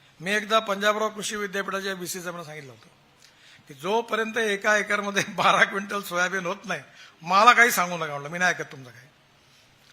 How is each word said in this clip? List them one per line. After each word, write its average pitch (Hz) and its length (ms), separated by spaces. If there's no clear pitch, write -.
मी 185 120
एकदा 208 260
पंजाबराव 214 500
कृषी 208 280
विद्यापीठाच्या 196 560
व्हीसीचं 175 400
मला 170 120
सांगितलं 147 280
होतं 110 140
की 147 60
जोपर्यंत 220 640
एका 214 380
एकरमध्ये 202 480
<laughs> - 40
बारा 190 360
क्विंटल 202 380
सोयाबीन 180 440
होत 190 180
नाही, 170 180
मला 196 300
काही 233 180
सांगू 180 260
नका 160 100
म्हटलं, 143 220
मी 175 100
नाही 180 120
ऐकत 151 220
तुमचं 131 180
काही. - 180